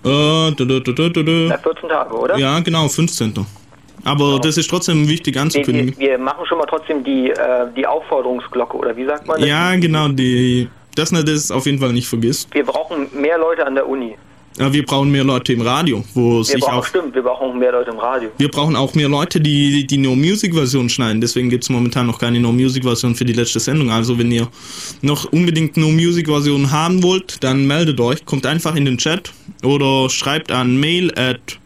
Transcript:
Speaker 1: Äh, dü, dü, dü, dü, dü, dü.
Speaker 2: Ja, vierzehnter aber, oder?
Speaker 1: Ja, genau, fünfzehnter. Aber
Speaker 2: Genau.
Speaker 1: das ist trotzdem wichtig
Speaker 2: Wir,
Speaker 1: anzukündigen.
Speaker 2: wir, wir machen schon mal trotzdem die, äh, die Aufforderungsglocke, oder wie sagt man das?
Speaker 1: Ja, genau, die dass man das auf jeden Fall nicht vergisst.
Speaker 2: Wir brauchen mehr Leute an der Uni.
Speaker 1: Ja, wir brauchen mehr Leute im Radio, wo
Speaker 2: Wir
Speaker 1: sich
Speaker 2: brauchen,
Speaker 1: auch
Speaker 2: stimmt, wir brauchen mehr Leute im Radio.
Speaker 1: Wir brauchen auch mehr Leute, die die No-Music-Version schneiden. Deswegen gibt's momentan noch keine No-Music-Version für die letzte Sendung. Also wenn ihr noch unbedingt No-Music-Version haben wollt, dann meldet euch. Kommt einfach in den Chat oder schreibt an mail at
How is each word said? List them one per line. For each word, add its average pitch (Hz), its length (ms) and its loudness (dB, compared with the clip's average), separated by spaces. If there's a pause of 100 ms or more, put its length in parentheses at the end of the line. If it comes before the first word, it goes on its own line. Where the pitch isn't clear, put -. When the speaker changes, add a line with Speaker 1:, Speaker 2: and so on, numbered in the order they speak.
Speaker 1:
Äh, 151 500 2
dü, 135 100 0
dü, 131 160 2
dü, 127 120 -2
dü, 160 180 2
dü, 170 120 0
dü. 165 260 2
Speaker 2:
Ja, 175 80 0
vierzehnter 160 420 -2
aber, 117 240 -4
oder? 175 140 0
Speaker 1:
Ja, 139 240 2
genau, 165 260 0
fünfzehnter. 113 580 -2 (600)
Aber 143 200 2
Speaker 2:
Genau. 139 140 2
Speaker 1:
das 151 180 0
ist 160 120 -2
trotzdem 165 380 2
wichtig 151 280 -2
Speaker 2:
Wir, 131 60 -2
Speaker 1:
anzukündigen. 131 560 0
Speaker 2:
wir, 139 140 0
wir 127 60 0
machen 131 300 -4
schon 170 100 -2
mal 151 80 0
trotzdem 156 380 -4
die, 131 260 0
äh, 127 460 0
die 135 100 -2
Aufforderungsglocke, 127 920 -2
oder 117 200 -2
wie 127 80 -6
sagt 147 220 -4
man 160 120 0
das? 151 100 2
Speaker 1:
Ja, 175 260 0
genau, 156 320 2
die 127 600 2 (280)
dass 160 160 0
man 160 140 2
das 151 260 0
auf 127 140 -2
jeden 139 140 0
Fall 127 140 0
nicht 120 140 -2
vergisst. 117 460 -2
Speaker 2:
Wir 143 120 0
brauchen 147 420 -4 (120)
mehr 156 180 2
Leute 160 280 0
an 135 100 -4
der 131 120 0
Uni. 123 280 -6 (440)
Speaker 1:
Ja, 135 120 2
wir 139 140 2
brauchen 139 260 2
mehr 139 120 2
Leute 127 300 0
im 117 80 0
Radio, 123 420 0 (100)
wo 120 240 4
Speaker 2:
Wir 113 60 2
Speaker 1:
sich 131 160 0
Speaker 2:
brauchen, 131 160 2
Speaker 1:
auch 123 100 -2
Speaker 2:
stimmt, 156 300 -4
wir 127 80 0
brauchen 127 340 -2
mehr 123 140 2
Leute 120 180 0
im 113 80 -8
Radio. 117 400 -2
Speaker 1:
Wir 143 120 -4
brauchen 147 260 -2
auch 131 180 -2
mehr 147 160 2
Leute, 147 320 -2
die 143 460 2
die 143 100 0
No-Music-Version 139 920 0
schneiden. 113 320 0
Deswegen 123 280 0
gibt's 120 200 -2
momentan 123 360 0
noch 117 140 -2
keine 120 200 0
No-Music-Version 123 760 0
für 123 100 -2
die 120 80 0
letzte 117 260 0
Sendung. 135 300 0
Also 113 300 0
wenn 120 120 2
ihr 117 160 0 (540)
noch 143 240 0
unbedingt 160 500 2
No-Music-Version 156 960 2
haben 170 320 2
wollt, 185 420 0
dann 135 220 2
meldet 147 340 2
euch. 123 260 0
Kommt 135 200 -2
einfach 156 300 -2
in 143 100 2
den 127 140 0
Chat - 340 -2 (300)
oder 135 480 2
schreibt - 400 -4
an 127 280 2
mail 170 380 2
at 123 480 -2